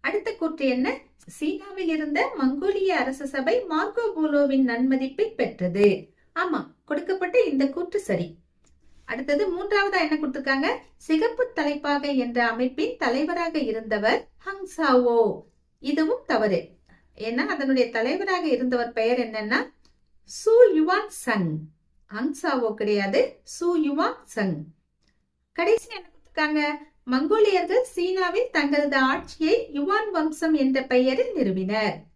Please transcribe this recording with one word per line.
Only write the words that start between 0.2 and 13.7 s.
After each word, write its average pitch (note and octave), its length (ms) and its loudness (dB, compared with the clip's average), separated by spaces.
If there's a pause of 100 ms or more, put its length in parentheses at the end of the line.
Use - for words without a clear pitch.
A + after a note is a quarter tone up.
கூற்று D#4+ 320 -4
என்ன? B3+ 220 0 (380)
சீனாவில் F#4+ 640 -6
இருந்த D4+ 300 -2 (160)
மங்கோலிய F#4 640 0
அரச C4+ 280 -4
சபை C#4 280 0 (160)
மார்க்கோ F#4 340 -2 (100)
போலோவின் C#4+ 540 2
நன்மதிப்பை C4 680 0
பெற்றது. G3 540 2 (480)
ஆமா, E4 240 -2 (240)
கொடுக்கப்பட்ட F4+ 560 -2
இந்த C#4 280 2
கூற்று F#4 320 -4
சரி. F3 280 -2 (760)
அடுத்தது C#4+ 440 -2
மூன்றாவதா G4+ 520 0
என்ன D#4 160 0
கொடுத்திருக்காங்க? C#4 520 -2 (280)
சிகப்பு A4+ 560 0
தலைப்பாகை C#4+ 640 -2
என்ற A#3+ 300 0
அமைப்பின் B3+ 520 -2
தலைவராக D#4+ 600 -2
இருந்தவர் A3 640 -2 (240)